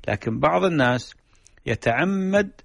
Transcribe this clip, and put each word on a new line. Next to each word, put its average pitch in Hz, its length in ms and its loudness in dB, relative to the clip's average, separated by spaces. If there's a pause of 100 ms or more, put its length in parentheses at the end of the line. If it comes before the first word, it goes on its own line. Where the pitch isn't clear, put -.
لكن 113 320 -4
بعض 165 240 2
الناس 131 520 0 (500)
يتعمد 190 880 0 (140)